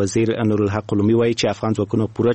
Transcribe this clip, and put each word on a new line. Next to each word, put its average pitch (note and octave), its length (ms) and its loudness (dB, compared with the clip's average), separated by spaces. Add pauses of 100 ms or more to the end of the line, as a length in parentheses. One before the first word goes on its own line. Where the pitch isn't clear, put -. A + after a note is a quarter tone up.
وزیر A2 280 0 (200)
نور G#2+ 160 2
الحق G#2 280 -4
علومي G#2 260 2
وایي A#2 140 2
چې A#2+ 200 -2
افغان A2 240 -4
ځواکونه G#2+ 280 0 (100)
پوره A#2+ 200 2